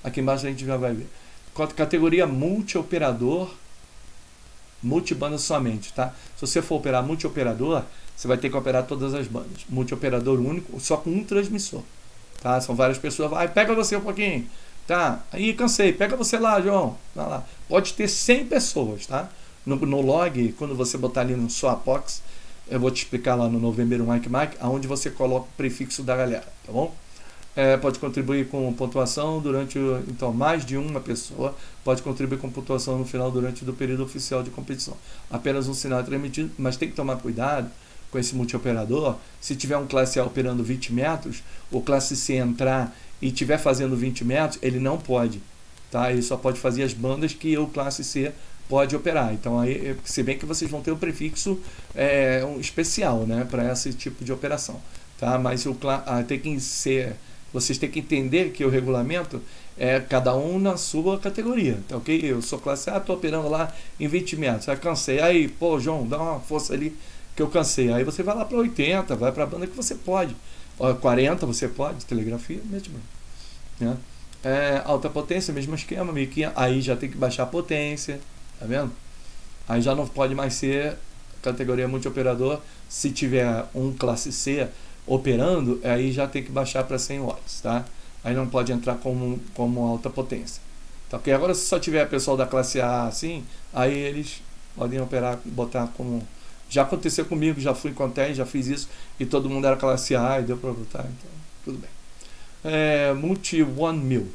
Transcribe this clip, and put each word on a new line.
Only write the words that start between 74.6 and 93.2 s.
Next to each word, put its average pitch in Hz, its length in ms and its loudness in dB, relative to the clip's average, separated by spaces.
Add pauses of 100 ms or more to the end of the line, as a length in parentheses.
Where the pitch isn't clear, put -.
alta 143 260 2
potência, 156 440 -2
mesmo 139 200 -4
esquema, 175 380 -4
mil 143 120 0
e 131 40 -2
quinhentos, 151 300 -2
aí 127 240 4
já 123 160 0
tem 135 120 -4
que - 80 -8
baixar 127 260 0
a 123 40 -2
potência, 147 720 -4 (400)
tá 117 60 -10
vendo? 127 260 -2 (760)
Aí 117 140 4
já 135 140 4
não 143 100 0
pode 135 300 0
mais 135 200 -2
ser 139 420 0 (440)
categoria 127 460 0
multioperador. 131 720 0 (300)
Se - 220 -2
tiver 120 640 2
um 131 200 0
classe 127 380 0
C 139 360 0 (380)
operando, 131 760 4
aí 127 280 2
já 139 160 0
tem 139 160 -4
que 131 80 -10
baixar 131 320 0
pra 131 160 -2
cem 139 200 -4
watts, - 420 -6
tá? 117 240 0 (380)
Aí 120 120 0
não 131 120 0
pode 123 240 2
entrar 120 240 0
como, 127 440 -2 (140)
como 120 280 0
alta 117 280 0
potência. 127 520 -6 (480)
Tá 120 80 -6
ok? 139 160 4
Agora, 170 200 4
se - 120 0
só - 140 2
tiver 151 300 4
pessoal 139 260 2
da 131 100 4
classe 127 360 2
A 120 220 2
assim, 160 400 -4 (300)